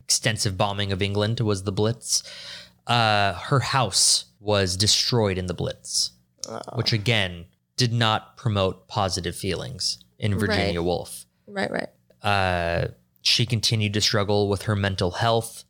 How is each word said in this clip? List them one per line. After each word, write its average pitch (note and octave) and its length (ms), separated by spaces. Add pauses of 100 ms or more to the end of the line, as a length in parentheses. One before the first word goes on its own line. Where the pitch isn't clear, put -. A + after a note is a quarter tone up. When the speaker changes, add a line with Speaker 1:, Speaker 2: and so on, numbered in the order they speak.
Speaker 1:
extensive G#2 560
bombing G2+ 340
of F#2+ 100
England G#2 380
was G#2 240
the G#2 80
Blitz. G#2+ 520 (640)
Uh, G#2+ 460
her B2+ 260
house - 680 (140)
was G2 380
destroyed G#2 600
in F2+ 100
the F2 60
Blitz, - 580 (360)
Speaker 2:
Oh. A2+ 120 (160)
Speaker 1:
which A#2 180
again G2 520 (320)
did B2 160
not A2 440
promote G2 500
positive F2+ 480
feelings - 600 (220)
in G2+ 180
Virginia G2+ 420
Speaker 2:
Right. E2+ 60
Speaker 1:
Woolf. - 400 (220)
Speaker 2:
Right, G3 240
right. - 180 (340)
Speaker 1:
Uh, F2 680 (320)
she - 240
continued G#2+ 480
to G#2+ 80
struggle G#2 480
with G2 140
her A2 120
mental G2 360
health, A#2 580